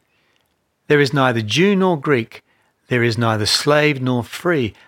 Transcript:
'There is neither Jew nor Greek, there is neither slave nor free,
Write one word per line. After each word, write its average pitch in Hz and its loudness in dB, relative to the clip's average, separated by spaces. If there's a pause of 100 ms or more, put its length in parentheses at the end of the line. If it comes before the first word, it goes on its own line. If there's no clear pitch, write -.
(880)
'There 151 4
is 139 0
neither 127 0
Jew 160 0
nor 185 0
Greek, 131 -2 (480)
there 123 0
is 117 0
neither 110 0
slave 147 0
nor 127 -2
free, 139 -4 (140)